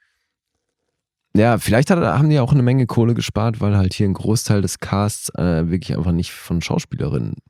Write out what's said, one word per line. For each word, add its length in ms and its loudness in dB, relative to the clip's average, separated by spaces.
Ja, 240 4
vielleicht 320 0
hat, 80 4
haben 320 2
die 100 4
auch 120 2
eine 100 4
Menge 240 2
Kohle 280 2
gespart, 460 -2
weil 160 2
halt 160 2
hier 160 0
ein 60 0
Großteil 480 0
des 180 -4
Casts, 540 -4
äh, 360 0
wirklich 260 -4
einfach 160 0
nicht 200 -2
von 300 -6
Schauspielerinnen 720 -4